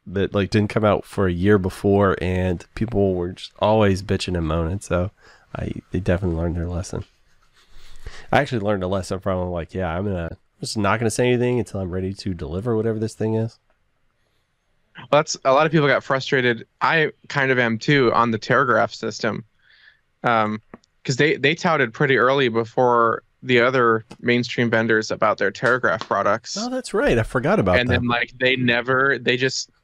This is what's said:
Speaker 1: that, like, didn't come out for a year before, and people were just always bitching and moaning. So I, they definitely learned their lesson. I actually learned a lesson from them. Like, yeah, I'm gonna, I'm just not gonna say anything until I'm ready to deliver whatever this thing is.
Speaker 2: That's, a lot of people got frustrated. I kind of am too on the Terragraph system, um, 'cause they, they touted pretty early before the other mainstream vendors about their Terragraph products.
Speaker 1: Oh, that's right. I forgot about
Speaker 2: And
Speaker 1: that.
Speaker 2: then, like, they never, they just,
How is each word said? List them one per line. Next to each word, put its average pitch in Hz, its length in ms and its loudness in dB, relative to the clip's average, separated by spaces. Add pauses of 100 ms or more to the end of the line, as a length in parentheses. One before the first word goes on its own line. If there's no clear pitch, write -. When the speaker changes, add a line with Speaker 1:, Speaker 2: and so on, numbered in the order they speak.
Speaker 1:
that, 92 260 -2
like, 98 160 0
didn't 104 200 2
come 107 160 0
out 98 200 2
for 98 220 0
a 90 40 0
year 98 260 4
before, 98 640 2
and 92 440 -2 (100)
people 101 400 0
were 90 180 -4
just - 260 -18
always 101 440 4
bitching 92 340 -2
and 82 100 0
moaning. 82 320 -2
So 90 320 -2 (440)
I, - 180 -6 (180)
they 90 80 -2
definitely 90 380 0
learned 85 180 -2
their 87 120 -4
lesson. 90 380 -8 (1300)
I 127 80 4
actually 131 200 -2
learned 98 240 -2
a 90 40 -2
lesson 95 320 -4
from 92 200 -2
them. 90 100 -4
Like, 85 240 -8
yeah, 90 220 -2
I'm 98 100 -4
gonna, 87 260 -4
I'm - 60 -16 (240)
just 123 160 -8
not 104 220 2
gonna 110 100 0
say 123 180 0
anything 123 320 2
until 101 220 -6
I'm 90 100 -6
ready 95 220 -4
to 98 200 -8
deliver 90 420 -4
whatever 110 240 -2
this 107 160 -6
thing 110 200 -2
is. 113 240 -4 (1500)
Speaker 2:
That's, 151 340 2
a 131 80 4
lot 151 120 4
of 151 60 -2
people 147 160 4
got 123 160 2
frustrated. 127 640 0 (140)
I 156 300 2 (180)
kind 135 220 0
of 123 60 2
am 113 220 0
too 135 340 4
on 117 180 2
the 110 80 -2
Terragraph 120 540 2
system, 110 520 -6 (800)
um, 110 380 2 (420)
'cause 135 120 -2
they, 147 220 2
they 135 180 0
touted 143 380 0
pretty 135 240 2
early 131 320 2
before 113 720 2 (180)
the 127 200 4
other 120 420 2 (160)
mainstream 120 500 0
vendors 113 420 0
about 104 260 0
their 101 140 -2
Terragraph 120 500 0
products. 104 560 -2
Speaker 1:
Oh, 233 120 -6
that's 262 240 -8
right. 196 240 2
I 110 60 2
forgot 147 340 -2
about - 220 2
Speaker 2:
And 123 100 0
Speaker 1:
that. 123 120 0
Speaker 2:
then, 120 60 -2
like, 120 300 -2
they 127 200 2
never, 127 600 2
they 123 200 0
just, 131 320 -2 (140)